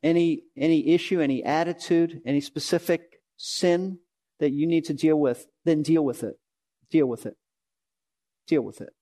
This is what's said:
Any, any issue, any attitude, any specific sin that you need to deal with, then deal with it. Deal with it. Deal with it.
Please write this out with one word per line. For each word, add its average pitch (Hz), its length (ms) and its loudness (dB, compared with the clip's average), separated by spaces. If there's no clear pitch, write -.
Any, 165 400 2
any 151 320 2
issue, 170 320 2
any 139 240 0
attitude, 165 800 0
any 143 140 0
specific - 800 -4
sin 185 640 -2
that 147 140 0
you 147 140 0
need 165 200 0
to 156 80 -4
deal 156 220 2
with, 131 300 0
then 156 180 2
deal 156 220 2
with 123 180 -4
it. 110 160 -10
Deal 156 160 2
with 117 200 -8
it. 104 100 -12
Deal 147 160 2
with 104 180 -12
it. - 100 -16